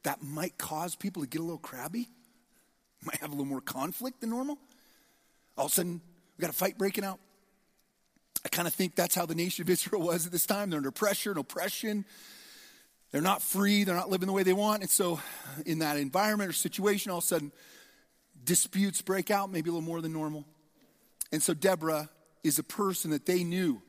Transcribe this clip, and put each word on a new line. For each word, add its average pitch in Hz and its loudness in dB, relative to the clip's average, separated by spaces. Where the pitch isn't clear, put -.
that 143 -4
might 151 -6
cause 165 -4
people 185 -6
to 135 -6
get 156 -4
a 165 -4
little 165 -6
crabby, 160 -8
might 156 -6
have 143 -8
a - -10
little 143 -2
more 135 -4
conflict 185 -6
than 226 -4
normal. 269 -4
All 135 0
of 151 0
a - 2
sudden, 175 0
we - -4
got 170 -2
a - -10
fight 190 0
breaking 196 0
out. 190 -6
I - -4
kinda 175 0
think 180 0
that's 175 4
how 175 2
the 165 -4
nation 175 0
of 170 2
Israel 180 2
was 170 2
at 175 -6
this 170 0
time. 202 2
They're 156 0
under 135 0
pressure 208 0
and 175 -2
oppression. 202 -4
They're 143 0
not 190 2
free. 202 4
They're 185 2
not 175 0
living 185 2
the 196 0
way 196 2
they 185 6
want. 208 2
And - -4
so 175 2
in 160 0
that 151 0
environment 190 2
or - -4
situation, 196 0
all 175 -2
of 165 -2
a - 0
sudden, 151 0
disputes 190 2
break 190 0
out, 202 2
maybe 170 -2
a - 0
little 165 -2
more 165 -4
than 160 -4
normal. 156 -4
And 156 0
so 175 2
Deborah 156 2
is 151 2
a 151 -2
person 185 -2
that 143 -2
they 180 4
knew 170 2